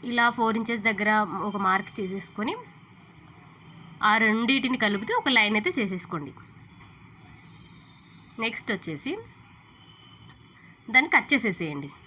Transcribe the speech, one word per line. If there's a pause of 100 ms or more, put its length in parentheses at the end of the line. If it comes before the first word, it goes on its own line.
(120)
ఇలా (140)
ఫోర్
ఇంచెస్
దగ్గర (380)
ఒక
మార్క్
చేసేసుకొని (1600)
ఆ (120)
రెండింటిని
కలుపుతూ
ఒక
లైన్
అయితే
చేసేసుకోండి. (2000)
నెక్స్ట్
వచ్చేసి (1800)
దాన్ని
కట్
చేసేసేయండి. (160)